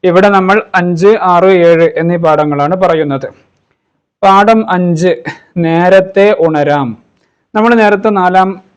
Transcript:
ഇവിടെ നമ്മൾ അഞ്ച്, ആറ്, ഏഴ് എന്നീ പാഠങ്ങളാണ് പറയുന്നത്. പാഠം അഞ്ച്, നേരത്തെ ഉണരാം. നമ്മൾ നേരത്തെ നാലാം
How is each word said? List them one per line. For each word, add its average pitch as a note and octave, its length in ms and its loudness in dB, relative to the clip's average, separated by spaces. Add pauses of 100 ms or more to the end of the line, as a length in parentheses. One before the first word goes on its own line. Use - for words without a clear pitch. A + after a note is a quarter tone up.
ഇവിടെ F#3 260 2
നമ്മൾ G3 320 0 (140)
അഞ്ച്, F3+ 460 0
ആറ്, F3 240 0
ഏഴ് E3+ 500 2
എന്നീ E3+ 200 -2
പാഠങ്ങളാണ് D3+ 600 -2
പറയുന്നത്. D#3 540 -2 (920)
പാഠം G#3 480 2
അഞ്ച്, F3 440 -2 (420)
നേരത്തെ F#3 840 0
ഉണരാം. D3 580 -2 (580)
നമ്മൾ A3 180 2
നേരത്തെ G#3 360 0
നാലാം F#3+ 520 0 (160)